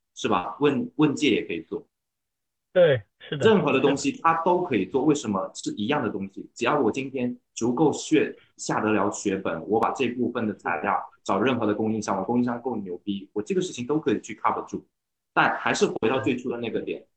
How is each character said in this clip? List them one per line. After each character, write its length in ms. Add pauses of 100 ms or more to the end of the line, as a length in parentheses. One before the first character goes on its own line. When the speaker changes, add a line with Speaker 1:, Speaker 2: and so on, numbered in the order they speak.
(140)
Speaker 1:
是 140
吧， 320
问， 360
问 180
界 160
也 160
可 60
以 100
做。 240 (840)
Speaker 2:
对， 280 (200)
是 160
的。 120
Speaker 1:
任 140
何 100
的 60
东 180
西 140 (100)
它 220
都 220
可 100
以 120
做， 180
为 100
什 160
么 240
是 220
一 100
样 160
的 80
东 220
西？ 220
只 100
要 120
我 140
今 180
天 280 (180)
足 180
够 200
血， 440 (200)
下 240
得 100
了 220
血 240
本， 320
我 100
把 140
这 160
部 240
分 120
的 100
材 280
料 180 (220)
找 180
任 160
何 80
的 80
供 200
应 100
商， 160
我 60
供 140
应 60
商 160
够 140
牛 300
逼， 280
我 80
这 140
个 60
事 120
情 140
都 140
可 100
以 100
去 140
cover 320
住。 180 (480)
但 240
还 160
是 140
回 220
到 100
最 180
初 140
的 80
那 100
个 120
点， 260 (100)